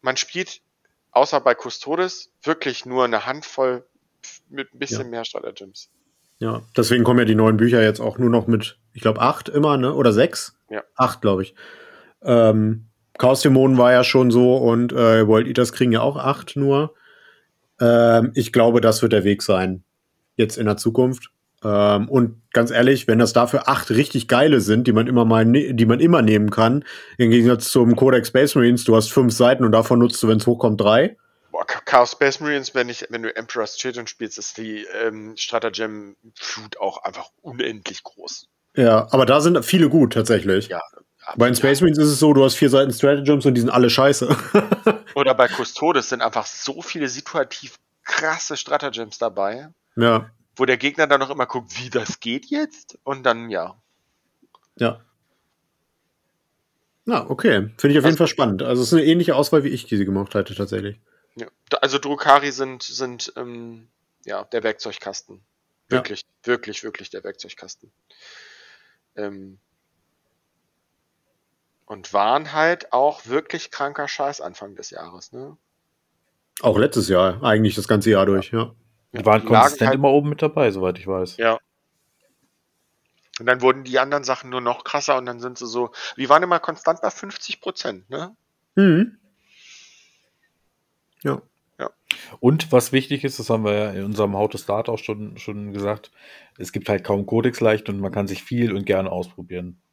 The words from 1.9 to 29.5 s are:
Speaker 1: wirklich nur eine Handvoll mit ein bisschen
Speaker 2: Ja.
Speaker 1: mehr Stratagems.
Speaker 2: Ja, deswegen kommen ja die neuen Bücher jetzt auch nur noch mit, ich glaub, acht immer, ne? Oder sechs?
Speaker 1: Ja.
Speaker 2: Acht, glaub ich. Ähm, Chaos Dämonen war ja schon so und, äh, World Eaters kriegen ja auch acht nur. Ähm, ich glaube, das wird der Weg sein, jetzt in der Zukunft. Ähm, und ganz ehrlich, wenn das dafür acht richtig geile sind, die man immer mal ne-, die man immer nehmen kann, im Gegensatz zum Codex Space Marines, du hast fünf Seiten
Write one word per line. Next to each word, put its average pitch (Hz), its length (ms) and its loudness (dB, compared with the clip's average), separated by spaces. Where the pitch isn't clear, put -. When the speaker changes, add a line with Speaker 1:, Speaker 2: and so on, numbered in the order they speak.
Speaker 1:
wirklich 151 420 -6
nur 127 200 -2
eine 113 200 -2
Handvoll 131 600 -6
mit 139 240 -14
ein 123 60 -20
bisschen 135 240 -8
Speaker 2:
Ja. 123 40 -12
Speaker 1:
mehr 117 180 -10
Stratagems. - 640 -16
Speaker 2:
Ja, 113 220 -6
deswegen 120 280 2
kommen 123 160 4
ja 120 60 2
die 110 100 2
neuen 110 220 4
Bücher 117 240 4
jetzt 107 180 2
auch 117 180 -6
nur 123 120 2
noch 117 180 0
mit, 113 300 -2
ich - 80 -20
glaub, 110 180 0
acht 127 300 -2
immer, 147 280 0
ne? 131 160 -2
Oder 127 200 2
sechs? - 440 -2
Speaker 1:
Ja. 104 140 -10
Speaker 2:
Acht, 127 260 -2
glaub 98 200 0
ich. - 140 -10
Ähm, 110 680 2
Chaos 131 240 2
Dämonen 131 380 4
war 123 120 8
ja 123 120 6
schon 127 260 4
so 123 280 4
und, 120 360 0
äh, 113 340 4
World 110 200 4
Eaters 123 260 0
kriegen 123 180 0
ja 113 100 2
auch 139 160 -2
acht 135 380 -6
nur. 139 380 0
Ähm, 117 540 4
ich 120 180 -2
glaube, 117 280 4
das 110 200 4
wird 117 120 2
der 101 100 4
Weg 101 180 0
sein, 92 420 -2
jetzt 110 220 -2
in 110 100 -2
der 104 100 -2
Zukunft. 127 540 -2
Ähm, 104 440 2
und 120 320 0
ganz 120 180 2
ehrlich, 123 380 2
wenn 113 100 4
das 113 160 4
dafür 123 340 2
acht 135 220 -2
richtig 117 380 0
geile 131 340 4
sind, 110 240 0
die 123 80 2
man 110 140 2
immer 120 180 2
mal 113 180 4
ne-, 131 300 2
die 117 140 2
man 117 120 4
immer 165 220 4
nehmen 107 300 2
kann, 117 340 2
im 117 140 2
Gegensatz 120 400 4
zum 120 240 4
Codex 127 320 4
Space 139 260 2
Marines, 120 300 4
du 113 120 4
hast 110 160 2
fünf 123 220 4
Seiten 127 300 4